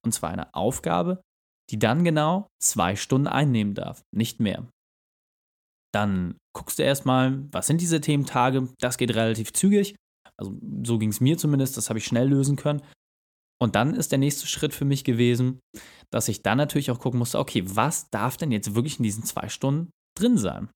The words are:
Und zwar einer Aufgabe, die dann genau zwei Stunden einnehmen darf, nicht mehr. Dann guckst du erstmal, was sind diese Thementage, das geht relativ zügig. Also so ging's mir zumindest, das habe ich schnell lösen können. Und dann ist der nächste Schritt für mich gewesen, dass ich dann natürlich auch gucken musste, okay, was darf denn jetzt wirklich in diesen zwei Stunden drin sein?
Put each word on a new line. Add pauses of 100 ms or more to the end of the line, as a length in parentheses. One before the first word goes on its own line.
Und
zwar
einer
Aufgabe, (500)
die
dann
genau (160)
zwei
Stunden
einnehmen
darf, (120)
nicht
mehr. (1200)
Dann (180)
guckst
du
erstmal,
was
sind
diese
Thementage, (100)
das
geht
relativ
zügig. (420)
Also (300)
so
ging's
mir
zumindest,
das
habe
ich
schnell
lösen
können. (800)
Und
dann
ist
der
nächste
Schritt
für
mich
gewesen, (540)
dass
ich
dann
natürlich
auch
gucken
musste,
okay,
was
darf
denn
jetzt
wirklich
in
diesen
zwei
Stunden (260)
drin
sein?